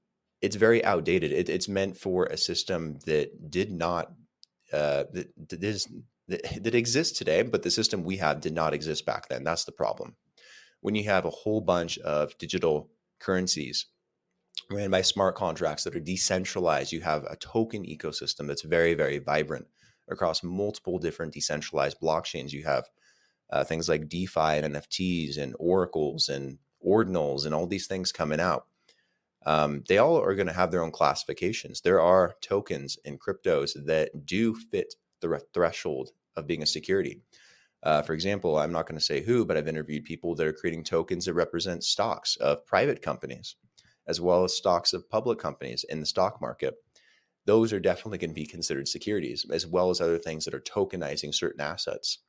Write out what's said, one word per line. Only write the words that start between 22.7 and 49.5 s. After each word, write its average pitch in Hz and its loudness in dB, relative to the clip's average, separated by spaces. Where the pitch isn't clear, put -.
uh, - 2
things 82 -4
like 78 0
DeFi 87 -2
and 76 4
N 73 -4
F 73 -10
Ts 82 -2
and 67 -6
oracles 82 0
and 69 -6
ordinals 87 2
and 76 -2
all 85 0
these 92 -4
things 92 -4
coming 76 0
out. 85 0
Um, 76 2
they 95 6
all 151 6
are 98 2
gonna 92 -2
have 90 2
their 87 2
own 82 -2
classifications. - -2
There 90 6
are 90 6
tokens 85 -4
and 71 -12
cryptos 73 -2
that 78 0
do 110 2
fit - -4
the 85 -2
re-, 73 0
threshold 80 0
of 80 -8
being 78 -2
a 76 0
security. 80 -2
Uh, 76 4
for 80 -2
example, 90 0
I'm 78 0
not 82 -2
gonna 78 -8
say 73 0
who, 113 2
but 82 0
I've 76 -2
interviewed 76 -4
people 82 -6
that 78 0
are 78 0
creating 82 -4
tokens 85 -2
that 90 -2
represent 85 -2
stocks - 0
of - 0
private 123 2
companies, 67 -8
as 82 -2
well 90 6
as 90 0
stocks 87 2
of 90 -6
public 110 0
companies 71 -6
in 80 -4
the 76 -6
stock - 0
market. - -4
Those 113 6
are 98 0
definitely 92 0
gonna 80 -4
be 76 -6
considered 73 -4
securities, 90 -4